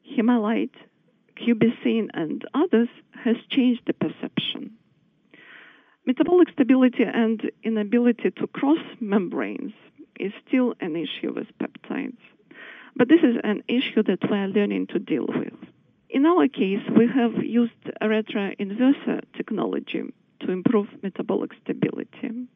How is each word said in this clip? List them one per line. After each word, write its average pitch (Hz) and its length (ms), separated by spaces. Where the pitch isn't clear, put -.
Himalite, 226 720
Cubicin, 226 760
and 151 300
others 240 360
has 233 120
changed 247 360
the - 80
perception. - 800
Metabolic 330 460
stability 254 520
and 220 480
inability 220 680
to - 160
cross 294 320
membranes 196 760
is 202 140
still 254 340
an 170 140
issue - 380
with - 140
peptides. - 580
But 247 120
this 320 140
is 240 220
an 208 240
issue 240 360
that 185 160
we 208 80
are 196 100
learning 196 400
to 220 120
deal - 280
with. - 260
In 277 160
our 330 220
case, 202 340
we 233 100
have 233 360
used 233 280
Eretra 214 560
inversa 226 640
technology - 640
to - 100
improve 202 360
metabolic - 480
stability - 920